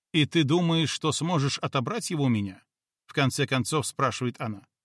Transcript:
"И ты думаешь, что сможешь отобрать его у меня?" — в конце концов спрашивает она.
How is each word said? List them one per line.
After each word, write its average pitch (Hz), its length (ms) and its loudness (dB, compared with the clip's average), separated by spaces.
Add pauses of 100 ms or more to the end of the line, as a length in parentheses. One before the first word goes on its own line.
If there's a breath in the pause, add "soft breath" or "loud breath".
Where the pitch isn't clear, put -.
(160)
"И 151 100 6
ты 160 200 2
думаешь, 165 460 2
что 156 200 -2
сможешь 147 480 0
отобрать 170 500 -4
его 156 140 0
у 131 60 4
меня?" — 101 340 -2 (420)
в - 60 -20
конце 139 340 0
концов 135 400 -2
спрашивает 123 540 -2
она. 107 260 -8 (200)